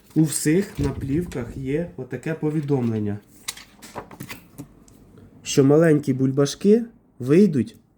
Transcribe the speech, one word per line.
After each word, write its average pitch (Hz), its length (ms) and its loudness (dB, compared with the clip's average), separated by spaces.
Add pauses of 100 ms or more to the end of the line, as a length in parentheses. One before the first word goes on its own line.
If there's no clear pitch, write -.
(140)
У 156 80 4
всіх 160 560 0
на 143 100 0
плівках 135 680 -6
є 143 400 -4
отаке 131 380 -8
повідомлення, 127 840 -2 (2250)
що - 220 2
маленькі 147 480 4
бульбашки 139 720 2 (340)
вийдуть 147 580 2 (220)